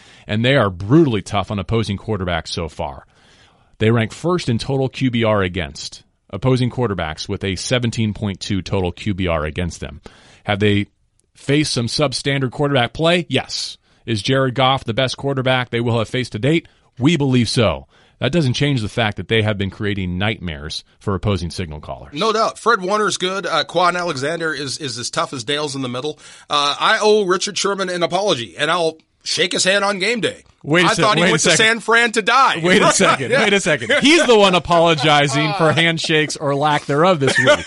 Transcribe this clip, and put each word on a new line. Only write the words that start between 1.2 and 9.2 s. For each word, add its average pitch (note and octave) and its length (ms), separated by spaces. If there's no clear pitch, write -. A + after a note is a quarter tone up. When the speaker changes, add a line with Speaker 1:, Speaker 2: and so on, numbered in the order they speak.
Speaker 1:
tough G2 280
on G#2 100
opposing G#2 380
quarterbacks F2+ 520
so E2+ 180
far. D2 380
They A2 120
rank A2+ 220
first E3+ 380
in A#2 80
total C3+ 320
Q C3 220
B A#2 120
R G#2+ 200
against, F2 600
opposing B2+ 400
quarterbacks F2+ 600
with G2 160
a G2 100
seventeen A#2 580
point G2 280
two G2 200
total F2+ 300
Q G#2 220
B F#2 140